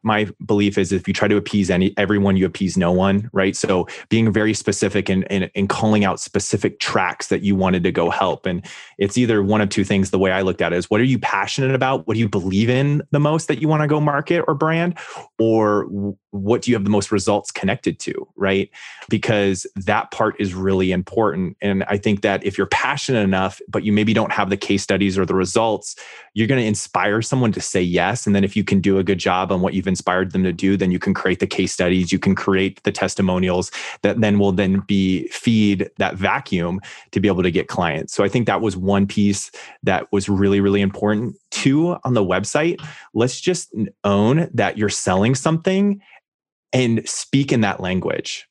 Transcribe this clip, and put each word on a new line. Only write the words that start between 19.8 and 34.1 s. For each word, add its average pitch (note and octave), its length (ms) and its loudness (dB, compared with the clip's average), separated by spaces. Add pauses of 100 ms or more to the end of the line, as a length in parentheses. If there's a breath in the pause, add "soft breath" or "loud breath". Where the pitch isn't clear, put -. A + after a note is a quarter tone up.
part G#2+ 280 -2
is F#2+ 140 -2
really F#2+ 380 0
important. F#2 680 -2
And G2 280 0
I G#2 80 0
think G2+ 240 -2
that G2 240 0
if G2 120 -4
you're G2 100 0
passionate C3+ 540 -2
enough, F#2+ 460 0
but D#2+ 160 -4
you G#2 80 0
maybe G#2+ 220 2
don't G#2 180 0
have G2 180 0
the G2 80 0
case G2 240 -2
studies F#2+ 360 0
or F#2+ 80 2
the F2+ 100 -2
results, G2 600 -2 (380 loud breath)
you're A2 140 0
gonna C3 140 2
inspire G#2 600 0
someone A#2+ 300 0
to F#2 100 -4
say - 200 -2
yes. F2 440 0
And G#2 80 2
then G2 120 4
if G2 100 -4
you G#2 80 0
can G2 160 2
do F#2+ 180 2
a F#2 60 2
good F#2 160 0
job F#2 320 0
on F#2 100 0
what F2 120 -2
you've F#2 140 -2
inspired F#2 440 0
them F#2 120 0
to F2+ 100 0
do, F#2+ 240 2
then F#2 120 0
you F2+ 100 0
can G2 140 -2
create F#2 260 -2
the - 80 0
case F#2 260 -2
studies, F2+ 380 0
you F#2 80 0
can F#2+ 160 2
create F#2+ 480 0
the G#2 80 2
testimonials F#2 800 0 (320 loud breath)
that G#2 200 2